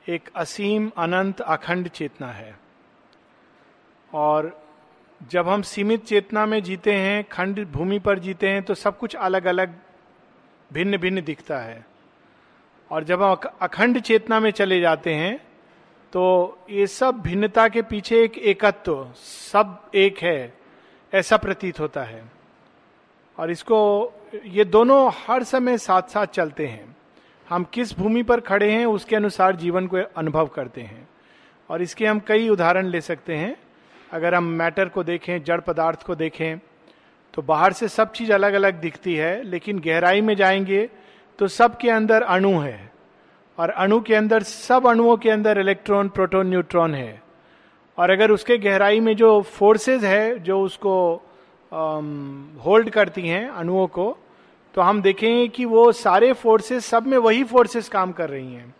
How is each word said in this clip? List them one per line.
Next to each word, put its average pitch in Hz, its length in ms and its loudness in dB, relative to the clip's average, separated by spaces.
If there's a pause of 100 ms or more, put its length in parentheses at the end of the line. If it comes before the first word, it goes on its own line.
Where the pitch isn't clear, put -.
एक 170 280 -8
असीम, 208 600 -6
अनंत, 185 440 -4
अखंड 175 480 -6
चेतना 143 440 -12
है। 107 260 -20 (1600)
और 151 500 -2 (640)
जब 175 200 -2
हम 202 140 0
सीमित 214 420 -4
चेतना 214 420 -2
में 214 160 -2
जीते 185 300 -4
हैं, 202 320 -2
खंड 196 420 -6
भूमि 170 320 -4
पर 196 200 0
जीते 190 300 -4
हैं, 196 140 -2
तो 196 120 -4
सब 202 240 -4
कुछ 226 160 -8
अलग-अलग, 185 600 -2 (1000)
भिन्न-भिन्न 185 500 -2
दिखता 151 360 -10
है। 113 280 -14 (1040)
और 156 140 -6
जब 180 180 0
हम 196 100 4
अख-, - 280 -6
अखंड 233 400 0
चेतना 220 400 0
में 220 100 0
चले 185 300 0
जाते 160 340 0
हैं, 180 240 -4 (720)
तो 185 460 0 (120)
ये 202 160 0
सब 254 280 -2
भिन्नता 208 540 0
के 226 140 -2
पीछे 226 420 0
एक 226 140 -6
एकत्व, 196 680 0 (440)
सब 196 420 0
एक 196 240 4
है, 143 400 -4 (560)
ऐसा 190 220 2
प्रतीत 190 440 -4
होता 147 220 -8
है। 113 400 -18 (960)
और 165 120 -6
इसको, 208 600 0 (320)
ये 208 200 2
दोनों 233 480 6 (140)
हर 254 180 0
समय 247 340 0
साथ-साथ 190 480 0
चलते 160 400 -4
हैं। 113 300 -16 (520)
हम 175 160 -4
किस 226 340 -6
भूमि 220 240 0
पर 233 180 2
खड़े 202 300 0
हैं, 233 160 0
उसके 220 300 -2
अनुसार 190 400 0
जीवन 175 300 -2
को 185 100 -4
अनुभव 160 500 -2
करते 131 340 -12
हैं। 113 280 -20 (640)
और 165 120 -4
इसके 180 240 -4
हम 214 200 0
कई 220 220 2
उदाहरण 185 380 2
ले 175 140 -4
सकते 165 340 -8
हैं। 180 220 -6 (560)
अगर 170 220 -2
हम 175 100 2
मैटर 165 440 -2
को 180 160 -6
देखें, 170 400 -6
जड़ 170 160 -2
पदार्थ 165 420 -4
को 180 120 -6
देखें, 160 440 -6 (760)
तो 160 80 -6
बाहर 156 300 2
से 214 160 -4
सब 220 240 0
चीज़ 220 200 -2
अलग-अलग 196 480 2
दिखती 165 340 -6
है, 165 280 -2
लेकिन 190 360 -8
गहराई 170 420 2
में 214 140 2
जाएंगे 196 560 0 (480)
तो 196 100 0
सबके 233 420 2
अंदर 220 320 4
अणु 190 360 2
है। 113 340 -8 (680)
और 165 120 0
अणु 196 300 2
के 220 140 0
अंदर, 214 280 2
सब 254 440 0
अणुओं 233 300 4
के 226 140 0
अंदर 214 280 2
इलेक्ट्रॉन, 196 500 0
प्रोटॉन, 190 380 0
न्यूट्रॉन 175 480 0
है। 113 280 -12 (760)
और 175 120 4
अगर 208 200 4
उसके 233 280 2
गहराई 202 420 2
में 226 160 0
जो 214 260 6
फोर्सेज 214 600 2
है, 214 340 0
जो 190 240 -2
उसको, 185 600 -2 (500)
अम, 147 760 -8 (160)
होल्ड 220 260 4
करती 185 380 0
हैं 190 200 -4
अणुओं 185 380 -2
को, 190 320 -4 (560)
तो 196 60 0
हम 196 220 4
देखेंगे 220 460 2
कि 247 160 -6
वो 233 280 6
सारे 214 400 4
फोर्सेज, 226 520 0
सब 233 220 0
में 262 120 2
वही 226 260 4
फोर्सेज 233 440 2
काम 185 240 -2
कर 160 180 -6
रही 131 240 -12
हैं। 123 260 -20